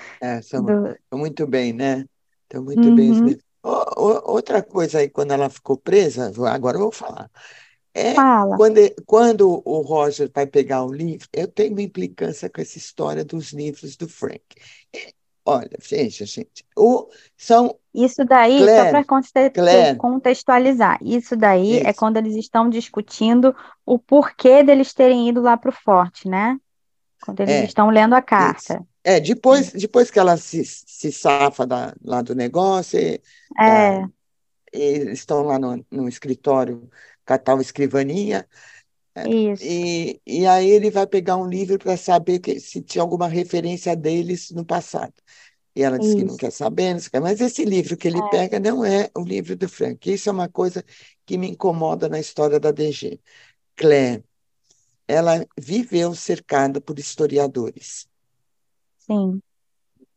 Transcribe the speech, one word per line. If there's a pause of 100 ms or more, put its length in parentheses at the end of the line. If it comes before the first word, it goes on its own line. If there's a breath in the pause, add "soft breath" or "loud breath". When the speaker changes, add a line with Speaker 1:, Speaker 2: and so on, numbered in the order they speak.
(220 loud breath)
Speaker 1:
É,
são,
Speaker 2:
Do (140)
Speaker 1:
tão
muito
bem,
né? (420)
Tão
muito
bem
os
Speaker 2:
Uhum.
Speaker 1:
meninos. (200)
Ô, (340)
ô,
outra
coisa
aí,
quando
ela
ficou
presa,
vou,
agora
eu
vou
falar. (640 soft breath)
É,
Speaker 2:
Fala.
Speaker 1:
quando
e-, (100)
quando
o
Roger
vai
pegar
o
livro,
eu
tenho
uma
implicância
com
essa
história
dos
livros
do
Frank. (520 soft breath)
E, (320)
olha, (140)
veja,
gente, (120)
o, (280 soft breath)
são (160)
Speaker 2:
Isso
daí,
só
Speaker 1:
Claire,
Speaker 2:
pra
conte-,
Speaker 1:
Claire.
Speaker 2:
contextualizar,
isso
daí
é
Speaker 1:
Isso.
Speaker 2:
quando
eles
estão
discutindo (300 loud breath)
o
porquê
deles
terem
ido
lá
pro
forte,
né? (640)
Quando
eles
Speaker 1:
É,
Speaker 2:
estão
lendo
a
Speaker 1:
isso.
Speaker 2:
carta. (160)
Speaker 1:
É,
depois,
Speaker 2:
Isso.
Speaker 1:
depois
que
ela
se,
se
safa
da, (100)
lá
do
negócio,
e, (400 soft breath)
Speaker 2:
É.
Speaker 1:
da, (640)
e
eles
estão
lá
no,
no
escritório, (380 soft breath)
catar
uma
escrivaninha, (680 soft breath)
é,
Speaker 2:
Isso.
Speaker 1:
e,
e
aí
ele
vai
pegar
um
livro
pra
saber
que,
se
tinha
alguma
referência
deles
no
passado. (600 soft breath)
E
ela
diz
que
não
Speaker 2:
Isso.
Speaker 1:
quer
saber,
não
sei
o
quê,
mas
esse
livro
que
ele
Speaker 2:
É.
Speaker 1:
pega
não
é
o
livro
do
Frank.
Isso
é
uma
coisa (400 soft breath)
que
me
incomoda
na
história
da
D
G. (560 soft breath)
Claire, (840)
ela (120)
viveu
cercada
por
historiadores. (920)
Speaker 2:
Sim. (760)